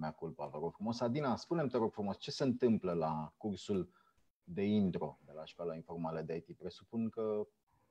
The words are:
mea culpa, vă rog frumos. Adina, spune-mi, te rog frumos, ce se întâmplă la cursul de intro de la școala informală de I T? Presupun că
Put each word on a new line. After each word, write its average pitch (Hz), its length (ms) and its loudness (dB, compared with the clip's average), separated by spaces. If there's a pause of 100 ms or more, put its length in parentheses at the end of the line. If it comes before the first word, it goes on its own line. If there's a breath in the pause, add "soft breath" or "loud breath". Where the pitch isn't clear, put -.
mea 78 100 -2
culpa, - 360 -6
vă - 140 -8
rog 82 120 -2
frumos. - 280 -4
Adina, 123 360 2
spune-mi, 160 320 0
te - 80 0
rog 113 160 4
frumos, 101 260 -2
ce - 120 -6
se - 140 0
întâmplă 113 480 4
la 78 440 0
cursul 98 540 -2 (540)
de 87 180 -4
intro 90 600 2
de 73 100 -20
la 78 100 -10
școala 85 300 -6
informală 80 460 -4
de 80 140 -4
I 85 60 -2
T? - 180 -16
Presupun 113 500 -4
că 107 380 0 (440)